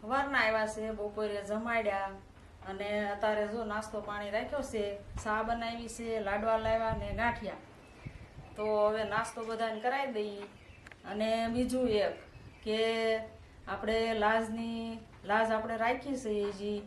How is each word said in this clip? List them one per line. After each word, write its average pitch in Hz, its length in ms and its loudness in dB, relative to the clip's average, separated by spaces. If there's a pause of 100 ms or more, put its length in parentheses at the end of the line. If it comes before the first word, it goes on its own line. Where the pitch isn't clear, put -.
સવારના 269 420 2
આવ્યા 220 320 2
છે, 220 180 -4
બપોરે 208 500 -2
જમાડ્યા 208 680 0 (580)
અને 202 200 -4 (220)
અત્યારે 214 380 2
જો 226 160 -4
નાસ્તો 214 380 -4
પાણી 208 280 -6
રાખ્યો 254 420 -2
છે, 220 100 0 (400)
ચા 214 220 0
બનાવી 233 440 -4
છે, 226 320 -2
લાડવા 214 380 2
લાવ્યા 220 420 2
ને 202 140 -4
ગાંઠિયા. 220 500 -2 (920)
તો 214 100 0 (160)
હવે 214 220 6
નાસ્તો 226 400 0
બધાને 220 360 -2
કરાવી 254 340 0
દઈએ. 202 320 -4 (580)
અને 214 240 0 (260)
બીજું 247 340 2 (140)
એક 180 120 2 (500)
કે 220 140 0 (880)
આપણે 208 320 0 (160)
લાજની, 226 840 2 (240)
લાજ 220 260 4
આપણે 226 260 0
રાખી 269 460 0
છે 214 100 0 (100)
એ 202 100 0
જે 202 200 -4 (140)